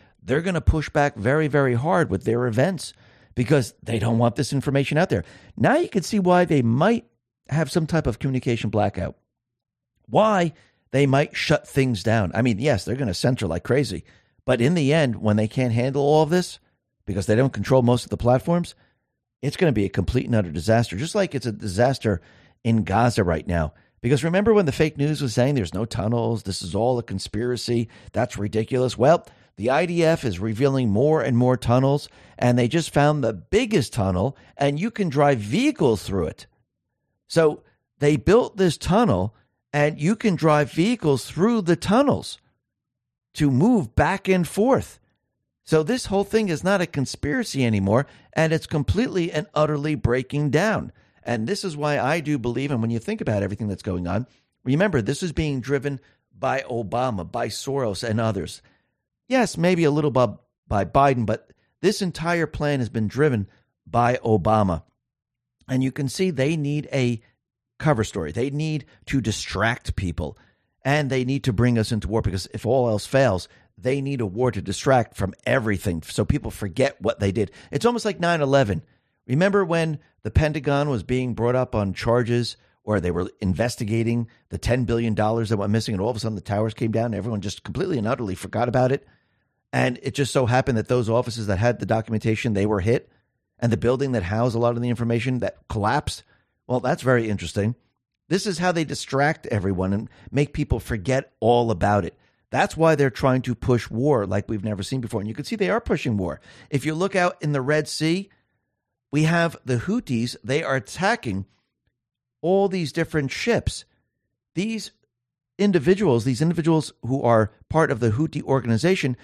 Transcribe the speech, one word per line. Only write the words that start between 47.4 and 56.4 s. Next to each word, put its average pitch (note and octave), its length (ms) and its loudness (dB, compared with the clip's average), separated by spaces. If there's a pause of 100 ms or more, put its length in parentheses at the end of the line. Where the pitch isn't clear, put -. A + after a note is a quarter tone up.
anymore, G#2+ 420 2 (280)
and D#3+ 180 2
it's D#3+ 140 -4
completely F3 640 -2
and D#3 220 -4
utterly D3+ 400 0
breaking C3 560 -2
down. D3 420 0 (300)
And A2+ 240 -4
this - 180 -4
is E3+ 120 -6
why D3 220 -2
I D3 220 0
do D3 180 -2
believe, B2 320 -2
and A#2 120 0
when A2+ 80 0
you A#2 80 -2
think G#3+ 240 -6
about G#2 200 0
everything G2+ 260 -4
that's F#2+ 140 -8
going F2+ 240 -4
on, G2+ 200 -4 (360)
remember, D3+ 380 2
this B2+ 220 -4
is E3+ 100 -6
being D3 280 -2
driven C3+ 400 -4 (360)
by C3 320 -2